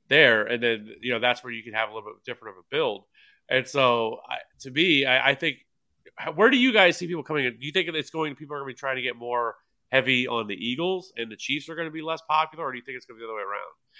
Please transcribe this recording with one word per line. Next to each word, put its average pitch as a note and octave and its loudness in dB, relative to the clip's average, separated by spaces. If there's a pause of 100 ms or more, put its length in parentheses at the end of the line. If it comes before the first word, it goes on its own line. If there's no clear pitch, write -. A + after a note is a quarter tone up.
there. B2+ 8
And A#2 -2
then, A2 -2
you B2 -4
know, A#2 -2
that's B2 2
where B2 -12
you A2+ -10
can A2+ -16
have A2 0
a G#2+ -18
little G#2+ -10
bit G2+ -18
different A2 -12
of E2+ -20
a - -20
build. C3 -4 (420)
And B2+ 0
so, A#2+ 2
I, - -6 (240)
to C3+ -14
me, D3 4
I, C3 4
I C#3+ 2
think, C#3+ -4 (760)
where G3+ 6
do C4+ 4
you B3 4
guys F#3 6
see F3+ -6
people E3+ -6
coming D3 -2
in? A#2+ -4
Do C3 -12
you C#3+ -8
think E3+ 0
it's D#3+ -6
going, D#3 -4
people D3 -14
are C#3+ -8
gonna C#3 -10
be B2+ -10
trying C3+ -4
to B2+ -6
get A#2+ -4
more A#2+ -2 (360)
heavy B2+ 2
on A#2 -4
the G2+ -6
Eagles E3 -4
and A#2 -8
the G#2+ -14
Chiefs C#3+ -6
are E3 -10
gonna E3 -8
be D#3 -10
less D#3+ -6
popular, D#3 -2
or C3+ -4
do B2+ -8
you A#2+ -14
think C3 -12
it's - -16
gonna A2+ -20
be - -14
the A#2 -12
other A2+ -8
way G2+ -6
around? G2 -8 (280)